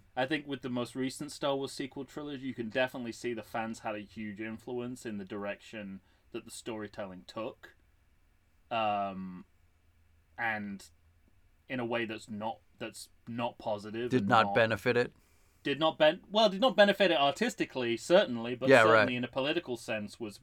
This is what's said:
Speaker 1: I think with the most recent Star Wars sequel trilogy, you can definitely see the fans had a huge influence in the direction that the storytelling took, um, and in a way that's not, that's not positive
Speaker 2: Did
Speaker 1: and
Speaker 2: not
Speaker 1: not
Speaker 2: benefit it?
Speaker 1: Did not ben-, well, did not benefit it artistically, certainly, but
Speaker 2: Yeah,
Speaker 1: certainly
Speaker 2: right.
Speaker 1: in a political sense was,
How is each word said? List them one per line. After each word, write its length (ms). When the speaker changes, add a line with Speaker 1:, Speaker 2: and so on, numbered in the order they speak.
Speaker 1:
I 100
think 200
with 160
the 60
most 260
recent 380
Star 240
Wars 160
sequel 320
trilogy, 420
you 80
can 140
definitely 440
see 220
the 80
fans 380
had 140
a 60
huge 400
influence 680
in 120
the 60
direction 760
that 120
the 60
storytelling 760
took, 480
um, 760
and 460
in 120
a 60
way 180
that's 240
not, 300
that's 300
not 320
positive 520
Speaker 2:
Did 120
Speaker 1:
and 60
Speaker 2:
not 180
Speaker 1:
not 80
Speaker 2:
benefit 420
it? 160
Speaker 1:
Did 180
not 180
ben-, 220
well, 180
did 120
not 160
benefit 340
it 80
artistically, 800
certainly, 580
but 140
Speaker 2:
Yeah, 140
Speaker 1:
certainly 320
Speaker 2:
right. 20
Speaker 1:
in 80
a 40
political 480
sense 440
was, 220